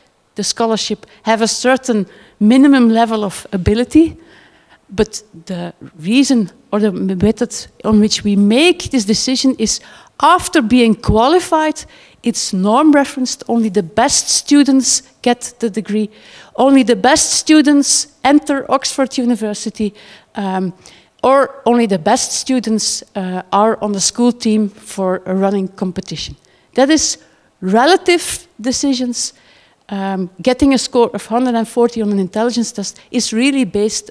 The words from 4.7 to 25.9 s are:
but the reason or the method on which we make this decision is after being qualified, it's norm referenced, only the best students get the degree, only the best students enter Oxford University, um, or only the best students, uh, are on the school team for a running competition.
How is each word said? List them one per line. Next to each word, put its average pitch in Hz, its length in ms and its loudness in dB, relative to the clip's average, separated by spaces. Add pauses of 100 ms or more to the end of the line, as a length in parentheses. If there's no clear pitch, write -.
but 208 320 -6 (260)
the 175 260 -10 (260)
reason 226 500 0 (220)
or 208 80 -2
the 202 140 0
method 190 760 -2 (160)
on 214 160 2
which 214 240 0
we 202 140 0
make 262 540 2
this 247 120 0
decision 254 560 0
is 220 220 -4 (400)
after 339 400 2
being 226 340 4
qualified, 311 880 0 (400)
it's - 300 -4
norm 220 380 2
referenced, 277 560 -2
only 226 220 0
the 196 140 -2
best 226 460 0
students 269 760 2 (180)
get 240 380 -2
the 233 100 -4
degree, 202 400 -4 (460)
only 269 280 4
the 220 120 2
best 247 380 2
students 294 720 2 (160)
enter 285 460 0
Oxford - 480 -2
University, 214 760 -4 (420)
um, 190 380 -4 (500)
or 269 420 0
only 240 200 2
the 196 140 -2
best 214 320 0
students, - 720 -4 (120)
uh, 185 360 -8
are 214 300 2
on 214 100 -4
the 196 100 -4
school 240 300 0
team 220 380 0
for 185 580 -6
a 185 80 -4
running 196 320 0
competition. 180 680 -10 (380)